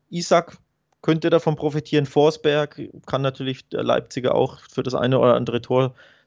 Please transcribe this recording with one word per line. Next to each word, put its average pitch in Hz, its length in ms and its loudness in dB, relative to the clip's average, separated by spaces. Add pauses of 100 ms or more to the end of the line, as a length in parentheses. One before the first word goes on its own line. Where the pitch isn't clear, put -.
(120)
Isak 170 480 0 (420)
könnte 165 300 0
davon 160 240 2
profitieren. 147 500 -2
Forsberg 147 760 0 (280)
kann 135 160 -2
natürlich 131 460 -6
der - 140 -6
Leipziger 123 520 -2
auch 131 240 -2
für - 240 -8
das 127 100 -6
eine 127 240 0
oder 120 160 4
andere 120 300 -2
Tor 127 320 0 (320)